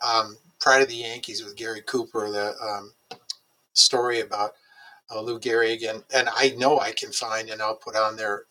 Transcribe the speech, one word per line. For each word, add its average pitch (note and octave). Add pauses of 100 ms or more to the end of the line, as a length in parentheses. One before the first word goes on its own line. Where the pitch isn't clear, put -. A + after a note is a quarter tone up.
um, A2 (220)
Pride C3+
of B2+
the A#2+
Yankees A#2
with G2+
Gary A2
Cooper, A2+
the, G#2
um, G#2 (800)
story A#2+
about, G#2+ (560)
uh, A2
Lou A#2
Gehrig, A2+
and, A2 (100)
and B2+
I C3+
know C3+
I -
can -
find, A2+
and A2
I'll A2
put A2
on A2
there, G#2